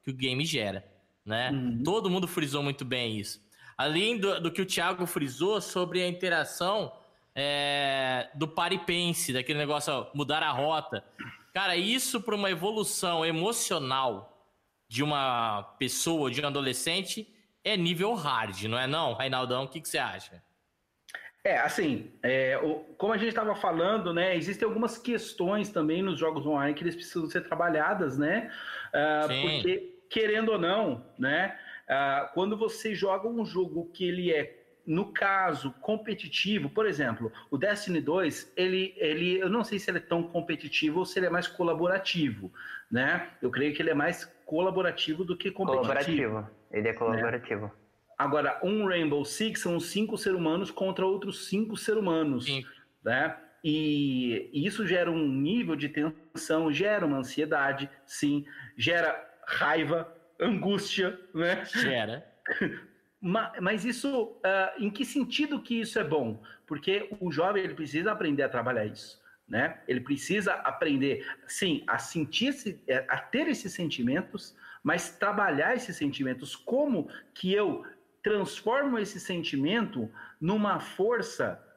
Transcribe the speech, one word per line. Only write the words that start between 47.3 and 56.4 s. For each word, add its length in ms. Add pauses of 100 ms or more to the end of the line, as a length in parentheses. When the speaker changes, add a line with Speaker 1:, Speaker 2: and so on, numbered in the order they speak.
Speaker 2:
Agora, 460
um 240
Rainbow 380
Six 360
são 200
cinco 360
seres 220
humanos 320
contra 340
outros 440
cinco 280
seres 240
humanos, 440
Speaker 1:
Sim. 200 (380)
Speaker 2:
né? 340 (280)
E, 880
e 140
isso 200
gera 240
um 160
nível 480
de 140
tensão, 840